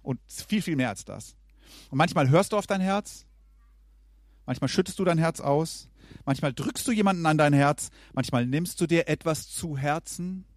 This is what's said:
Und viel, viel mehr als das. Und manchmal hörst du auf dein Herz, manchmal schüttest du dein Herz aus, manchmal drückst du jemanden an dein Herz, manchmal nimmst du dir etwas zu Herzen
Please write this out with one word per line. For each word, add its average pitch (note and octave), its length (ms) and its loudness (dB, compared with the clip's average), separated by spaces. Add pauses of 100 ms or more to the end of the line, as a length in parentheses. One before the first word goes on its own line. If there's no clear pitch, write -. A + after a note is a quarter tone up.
Und C3 260 -6
viel, - 360 -4
viel D#3+ 140 -2
mehr B2+ 120 0
als G2 160 -8
das. G2+ 300 -14 (560)
Und C3 80 -4
manchmal D3+ 320 2
hörst F3 220 4
du A3 40 0
auf G3+ 100 -2
dein G3 140 0
Herz, G3 460 -2 (1200)
manchmal - 220 -2
schüttest - 300 0
du G3 60 0
dein E3+ 140 2
Herz D#3+ 220 0
aus, D3 500 -2 (340)
manchmal C3+ 300 -2
drückst - 320 -4
du C4 60 0
jemanden G3 340 2
an D#3 100 4
dein D3 160 6
Herz, C#3+ 380 4 (240)
manchmal B2+ 320 0
nimmst D3+ 340 -4
du F3 60 0
dir E3 220 2
etwas D#3 420 -2
zu D#3+ 260 -8
Herzen E3 680 -4 (100)